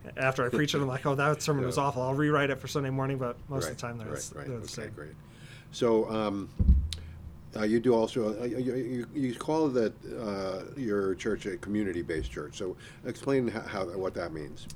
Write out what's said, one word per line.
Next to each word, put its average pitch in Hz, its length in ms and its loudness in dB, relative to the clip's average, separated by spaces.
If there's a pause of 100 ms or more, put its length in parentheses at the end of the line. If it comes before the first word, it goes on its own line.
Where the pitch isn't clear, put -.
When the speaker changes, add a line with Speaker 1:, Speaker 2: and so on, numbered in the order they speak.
(180)
Speaker 1:
After 131 280 2
I 120 40 0
preach 143 260 2
it, 143 60 2
I'm 143 60 2
like, 127 180 -2
"Oh, 143 100 4
that 147 260 4
sermon 143 240 2
was 123 120 0
Speaker 2:
Yeah. 143 60 4
Speaker 1:
awful. 139 180 0
I'll 131 140 0
rewrite 147 340 4
it 131 100 0
for 135 80 -8
Sunday 139 220 0
morning," 135 280 0
but 123 200 -2 (120)
most 135 140 -2
Speaker 2:
Right, 78 80 -2
Speaker 1:
of - 60 -8
the - 40 -12
time 120 160 -4
they're 110 100 -6
Speaker 2:
right, 73 100 -4
Speaker 1:
s-, - 180 -8
Speaker 2:
right. 143 120 -10
Speaker 1:
they're 127 100 -4
the 107 60 -8
Speaker 2:
Okay, - 40 -8 (160)
Speaker 1:
same. - 100 -8
Speaker 2:
great. - 200 -12 (580)
So, 113 400 6
um, 104 380 0 (1080)
uh, 110 80 -2
you 107 160 4
do 120 160 6
also, 110 460 2
uh, - 40 -4
you, 120 120 -2 (180)
you, 120 380 -4
you 131 220 0
call 156 340 2
that, 120 240 4 (280)
uh, 95 420 -2 (140)
your 101 380 2
church 101 300 -2
a 95 120 -2
community-based 87 760 0
church. 73 260 -8
So 95 180 -4 (300)
explain 131 420 0
ho-, 110 140 -2
how, 104 240 -4
what 92 300 -2
that 85 180 -4
means. 76 420 -10